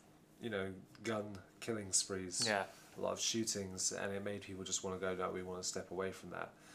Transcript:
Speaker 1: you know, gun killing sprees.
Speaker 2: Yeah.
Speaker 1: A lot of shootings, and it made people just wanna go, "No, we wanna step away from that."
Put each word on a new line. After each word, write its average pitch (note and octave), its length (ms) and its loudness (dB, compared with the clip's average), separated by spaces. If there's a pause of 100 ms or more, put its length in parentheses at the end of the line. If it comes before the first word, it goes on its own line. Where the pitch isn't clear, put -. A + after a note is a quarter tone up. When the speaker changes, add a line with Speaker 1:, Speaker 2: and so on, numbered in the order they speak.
(420)
Speaker 1:
you A#2 80 0
know, G2 160 2 (380)
gun G#2 340 0 (220)
killing G#2 320 -2
sprees. F#2 540 2
Speaker 2:
Yeah. G2+ 180 6 (340)
Speaker 1:
A - 20 -4
lot F#2 120 4
of F#2+ 80 0
shootings, G2 720 2
and F#2+ 200 0
it G2 120 -2
made G2+ 180 -2
people F#2 220 -6
just F#2 200 0
wanna F#2+ 140 0
go, F#2 160 2
"No, F#2 160 2
we F#2 140 0
wanna F2+ 180 -4
step - 300 -2
away F#2 180 2
from F2+ 200 -10
that." E2+ 200 -4 (240)